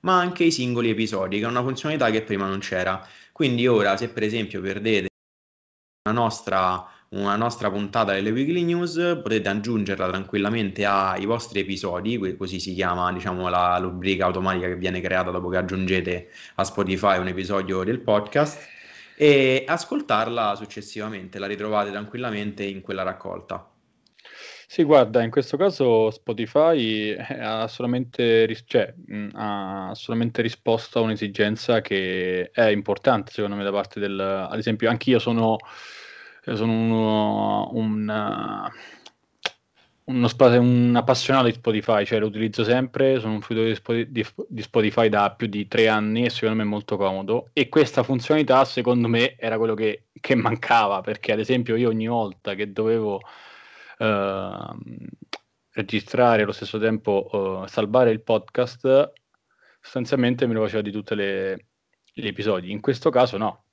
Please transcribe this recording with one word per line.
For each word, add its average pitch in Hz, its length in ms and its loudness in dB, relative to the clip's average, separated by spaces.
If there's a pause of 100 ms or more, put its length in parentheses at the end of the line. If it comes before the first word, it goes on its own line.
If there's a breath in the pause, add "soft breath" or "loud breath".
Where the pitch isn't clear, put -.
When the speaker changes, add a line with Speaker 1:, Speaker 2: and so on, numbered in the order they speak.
Speaker 1:
ma 185 180 4
anche 180 240 0
i 165 80 4
singoli 120 380 0
episodi, 101 480 -2
che 107 80 -2
è - 20 -2
una 123 140 -2
funzionalità 131 480 0
che 110 140 0
prima 98 240 -2
non 98 120 -4
c'era. 92 480 -4 (240 loud breath)
Quindi 123 360 0
ora, 101 280 4
se 117 140 -6
per 110 140 -4
esempio 104 360 -4
perdete 98 460 -2 (1040)
una 113 120 0
nostra, 92 680 0 (220 loud breath)
una 101 260 -2
nostra 113 340 -2
puntata 101 440 0
delle 101 180 0
Weekly 147 320 0
News, 170 580 0
potete 104 280 0
aggiungerla 101 580 -2
tranquillamente 101 760 -2
ai 95 400 0
vostri 117 340 -2
episodi, 95 580 -4
que-, 95 200 -4
così 92 240 -6
si 95 120 -8
chiama, 90 380 -2
diciamo, 90 380 -4
la 87 280 2
rubrica 92 480 -2
automatica 92 420 0
che 90 100 -4
viene 90 240 -4
creata 92 280 0
dopo 90 200 -4
che 92 80 0
aggiungete 92 720 -2 (260 loud breath)
a 98 80 0
Spotify 95 560 0
un 90 80 -4
episodio 95 560 -2
del 107 160 -2
podcast, 117 760 0 (440 loud breath)
e 135 480 6
ascoltarla 117 880 -2
successivamente, 104 840 -12
la 98 80 -6
ritrovate 104 420 -2
tranquillamente 104 720 -6
in 98 180 -6
quella 95 200 -6
raccolta. 92 680 -8 (960 loud breath)
Speaker 2:
Sì, - 160 2
guarda, 123 400 6
in 113 80 -2
questo 139 260 0
caso 123 540 4
Spotify, 113 1000 0
eh, 123 280 -10
ha 110 260 -4
solamente 120 800 2
ris-, 110 220 -4
cioè, - 260 0 (180)
mm, 104 220 -10
ha 98 640 -6
solamente 117 480 -2
risposto 113 560 0
a - 20 2
un'esigenza 107 800 0
che 92 680 -2
è 113 160 4
importante, 104 640 0
secondo 104 240 -4
me, 101 80 -4
da 101 80 0
parte 101 280 -4
del... 98 200 -4
Ad 95 400 -4
esempio, 113 280 0
anch'io 120 300 2
sono, 113 380 2 (920 loud breath)
eh, 117 100 -4
sono 113 180 0
uno, 107 1000 2
un, 107 360 -2
eh, 104 640 -6 (1300 loud breath)
uno 123 240 0
spa-, 120 320 8
un 123 380 6
appassionato 127 480 2
di 117 80 4
Spotify, 107 520 0
cioè 110 140 0
lo 107 80 0
utilizzo 110 380 -2
sempre, 127 560 2
sono 107 140 -4
un 107 60 -6
fruitore 113 280 0
di 107 60 0
Spo-, - 180 -6
di, 117 320 -2 (240)
di 113 120 -10
Spotify 110 460 2
da 104 240 4
più - 160 -6
di 104 220 -4
tre 113 180 4
anni 110 380 2
e 117 40 2
secondo 110 260 -2
me 110 80 0
è - 20 -2
molto 104 320 -4
comodo, 98 560 -2
e 131 160 0
questa 135 340 2
funzionalità 135 600 4
secondo 123 420 2
me 117 300 2
era 113 200 -4
quello 113 180 0
che, 107 320 -4 (120)
che - 160 2
mancava, 110 640 2
perché 104 320 -4
ad 107 80 0
esempio 117 380 0
io 120 100 2
ogni 110 200 0
volta 107 460 -4
che 101 200 -6
dovevo, 110 480 0 (800 loud breath)
ehm, 98 1080 -4 (640)
registrare 117 680 2
e 107 40 4
allo 101 100 -2
stesso 104 260 -8
tempo, 101 840 -2
eh, - 20 -16
salvare 113 440 4
il 110 100 0
podcast, 123 880 2 (720 soft breath)
sostanzialmente 123 640 0
me 117 60 0
lo 110 80 0
faceva 107 200 -2
di 104 100 -4
tutte 104 240 -6
le, 95 500 -4 (480)
gli 113 140 -8
episodi, 95 440 -2
in 104 80 -6
questo 131 300 0
caso 123 260 2
no. 104 380 -4